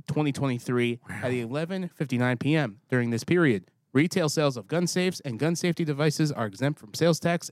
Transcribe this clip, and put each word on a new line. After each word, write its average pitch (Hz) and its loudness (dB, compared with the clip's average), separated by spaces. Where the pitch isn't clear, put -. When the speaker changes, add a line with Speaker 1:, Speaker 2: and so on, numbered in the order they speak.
Speaker 1:
twenty 151 0
twenty-three, 123 -2
Speaker 2:
Wow. - -12
Speaker 1:
at 127 -2
eleven 160 -4
fifty-nine 123 0
P 147 0
M. 123 -2
During 120 0
this 113 -2
period, 151 2
retail 156 2
sales 143 2
of 113 -10
gun 175 0
safes 180 0
and 113 -6
gun 165 2
safety 175 0
devices 151 2
are 117 -2
exempt 117 -2
from 104 -18
sales 160 4
tax 170 -2